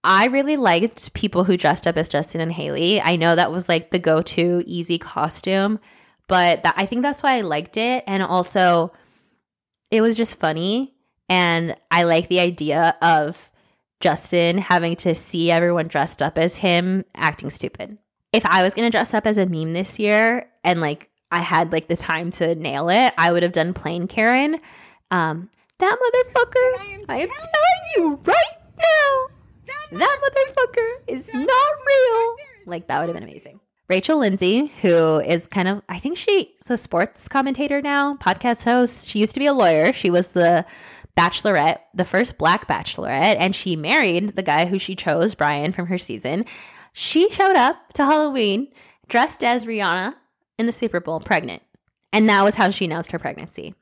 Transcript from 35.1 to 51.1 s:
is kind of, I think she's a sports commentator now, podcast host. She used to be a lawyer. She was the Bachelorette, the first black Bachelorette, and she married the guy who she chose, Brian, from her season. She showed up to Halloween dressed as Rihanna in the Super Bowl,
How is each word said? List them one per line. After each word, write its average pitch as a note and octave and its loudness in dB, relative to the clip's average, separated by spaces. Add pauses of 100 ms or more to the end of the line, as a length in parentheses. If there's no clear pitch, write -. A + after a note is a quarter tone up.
is E3 -2
kind F#3 -2
of, G3+ -4
I F3 -10
think D#4+ -8
she's G4 0 (220)
a A#3+ 0
sports - -4
commentator C#4 -2
now, C#4+ 0
podcast A#3 -2
host. B3 0
She G#3 -4
used G#3+ 2
to C4 -4
be C#4+ 0
a C#4+ 4
lawyer. F3+ 4
She - -2
was F3 2
the E3+ 4 (500)
Bachelorette, E3+ 2 (140)
the F3+ -2
first A#3 -2
black F3 0
Bachelorette, D#3 -2
and F#3 0
she F3 -4
married G3 -2
the F#3+ -4
guy D#3+ 0
who F#3+ -4
she F#3+ -8
chose, E3+ 0
Brian, D3 -2
from F3 -6
her F3+ -4
season. C#3+ -6 (460)
She - 0
showed G4 2
up - 0
to C#4+ 0
Halloween C4+ 0 (380)
dressed B3 0
as A#3+ 0
Rihanna G3+ -4 (420)
in A3+ -2
the A#3 -2
Super A3 -4
Bowl, D#3+ -6